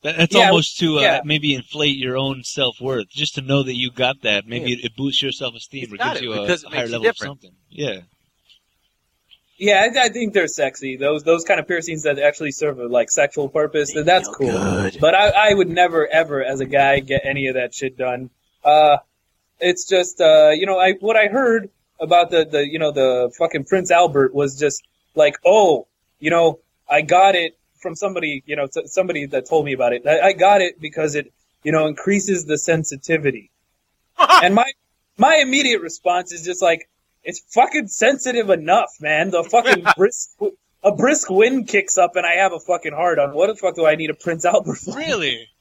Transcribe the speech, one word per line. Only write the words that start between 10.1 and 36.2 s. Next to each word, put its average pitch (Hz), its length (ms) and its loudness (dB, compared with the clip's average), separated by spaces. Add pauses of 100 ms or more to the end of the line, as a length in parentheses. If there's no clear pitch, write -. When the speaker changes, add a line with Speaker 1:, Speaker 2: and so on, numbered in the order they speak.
Speaker 2:
they're 175 140 2
sexy. 135 500 -6
Those, 147 260 -2
those 165 200 2
kind 180 160 0
of 151 80 -8
piercings 160 360 -6
that 143 160 0
actually 147 320 -2
serve 143 280 -4
a, 120 80 -8
like, 120 220 0
sexual - 400 -2
purpose, 151 440 -2
Speaker 3:
They 151 100 -4
Speaker 2:
that's 180 240 2
Speaker 3:
feel - 80 -14 (160)
Speaker 2:
cool. - 0 -
Speaker 3:
good. - 500 -4
Speaker 2:
But 165 140 4
I, 208 340 4
I 202 40 4
would 180 160 2
never, 165 380 2
ever, 147 360 0
as 135 160 -4
a 131 60 -4
guy, 139 340 2
get 135 260 -4
any 135 220 -4
of 131 80 -4
that 123 180 -4
shit 131 240 -10
done. 127 320 -6 (340)
Uh, 147 340 6 (640)
it's 175 300 -2
just, 180 320 0
uh, 156 320 8
you 180 140 -2
know, 190 100 0
I, 185 220 4
what 220 180 0
I 214 100 4
heard 226 440 0 (280)
about 170 300 2
the, 165 160 2
the, 151 260 -2
you 160 60 -6
know, 151 140 0
the 127 480 0
fucking 160 260 -2
Prince 185 240 -2
Albert 156 460 4
was 139 240 -2
just 147 240 -2 (320)
like, 147 280 2
"Oh, 175 440 4 (320)
you 151 100 -4
know, 165 300 2 (280)
I 151 140 0
got 185 320 4
it 170 240 -4 (240)
from 165 140 -10
somebody, 160 500 -6
you 147 100 -8
know, 143 100 -4
s-, - 280 -10
somebody 175 340 -2
that 131 220 -4
told 151 160 0
me 139 80 -4
about 123 200 0
it. 120 120 -8
I, 156 220 2
I 196 60 2
got 196 280 4
it 175 180 -4
because 151 360 -6
it, 143 180 -8 (300)
you 151 80 -2
know, 156 160 2
increases 185 580 -4
the 151 140 -4
sensitivity." 147 880 -4 (720)
Speaker 3:
<laughs> 330 100 4 (140)
Speaker 2:
And 185 100 4
my, 240 160 2 (480)
my 302 200 4
immediate 262 440 0
response 180 500 -4